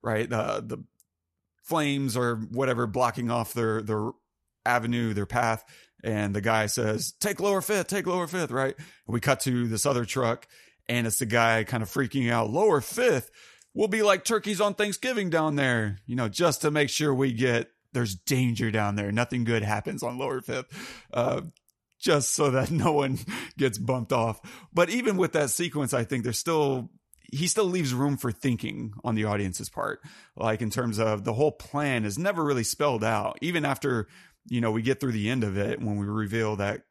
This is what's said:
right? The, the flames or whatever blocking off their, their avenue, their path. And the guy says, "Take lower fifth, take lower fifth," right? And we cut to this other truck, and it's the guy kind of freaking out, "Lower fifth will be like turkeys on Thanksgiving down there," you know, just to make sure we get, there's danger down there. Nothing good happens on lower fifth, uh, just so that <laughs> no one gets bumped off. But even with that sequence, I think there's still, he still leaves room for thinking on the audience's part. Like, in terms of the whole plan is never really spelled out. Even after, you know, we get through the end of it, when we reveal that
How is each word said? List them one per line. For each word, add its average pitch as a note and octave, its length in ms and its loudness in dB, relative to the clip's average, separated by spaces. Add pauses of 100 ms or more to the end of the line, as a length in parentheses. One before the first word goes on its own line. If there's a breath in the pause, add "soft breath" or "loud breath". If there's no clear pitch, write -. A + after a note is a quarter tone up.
right? A2+ 260 -2
The, A2 380 -2
the A2+ 180 -10 (800)
flames C#3 520 0
or A#2+ 200 0 (140)
whatever A#2+ 360 0
blocking A#2+ 440 0
off A#2 220 0
their, A2+ 300 0
their G#2+ 280 -2 (560)
avenue, A#2+ 480 2
their G2+ 120 -2
path. A2+ 380 0 (400 loud breath)
And G#2 300 -2
the G#2 60 -2
guy A2 260 2
says, G#2+ 540 -2
"Take G3+ 180 -2
lower G3 220 2
fifth, F#3+ 260 0
take G3 220 -2
lower F3+ 180 0
fifth," D#3+ 240 -4
right? C3+ 260 -2
And - 380 -12
we A#2 60 0
cut C3+ 200 2
to B2 280 0
this A2 180 0
other B2 180 2
truck, A#2 440 -2 (400 soft breath)
and A#2+ 180 0
it's A2 140 0
the B2 60 -2
guy A2+ 380 4
kind A2+ 180 -2
of G#2 60 -6
freaking C3 400 0
out, A2+ 220 2
"Lower E3 300 4
fifth G#3 500 0 (420 loud breath)
will G#3 160 0
be G#3+ 140 2
like G3+ 220 4
turkeys G#3 360 0
on G#3 140 2
Thanksgiving G#3 560 0
down D#3 240 2
there," A#2 500 2
you B2 120 -4
know, B2 120 0
just D#3+ 340 2
to D3+ 100 2
make D3+ 180 2
sure D3 240 2
we C3 180 2
get, A#2 360 2 (240)
there's A#2 240 -2
danger A#2+ 560 0
down G#2 240 0
there. G2+ 160 -2
Nothing A#2+ 320 0
good A2+ 180 0
happens G#2 400 -4
on A#2+ 160 -6
lower B2+ 220 -4
fifth, B2+ 260 -8 (480 loud breath)
uh, B2 280 0 (580)
just D3 340 2
so C#3+ 160 4
that C3 200 0
<laughs> - 20 -2
no E3+ 200 2
one C3+ 280 0 (360 loud breath)
gets C3 220 0
bumped B2 340 -2
off. A#2 280 0 (320 loud breath)
But E3+ 180 4
even A#3 260 0
with F3+ 180 2
that D3 160 2
sequence, D3 440 -2
I B2 80 2
think A#2 220 -2
there's A#2 140 -2
still, C#3 520 0 (420)
he D3+ 140 -2
still G3+ 200 2
leaves F3 280 0
room C#3 220 0
for B2 160 -2
thinking A2+ 600 -4 (120)
on A#2+ 100 0
the G#2+ 120 0
audience's G2+ 440 -2
part. - 300 -6 (340 loud breath)
Like, A2 280 0
in A2 80 -2
terms A#2 280 -2
of G#2+ 240 0
the A2 120 -2
whole C#3+ 180 2
plan C#3 520 -2
is G2+ 140 -4
never F3+ 240 -2
really C#3 220 2
spelled B2+ 400 0
out. A2 360 -2
Even E3 240 -2
after, C3 440 0 (400 loud breath)
you A#2+ 120 0
know, A2+ 120 2
we A2+ 100 0
get C3 160 2
through C3 140 -2
the G#2+ 180 0
end B2+ 140 0
of G2 120 -2
it, G2+ 240 -2
when G#2+ 180 -2
we G2+ 80 -2
reveal G#2+ 500 -2
that G2+ 340 -2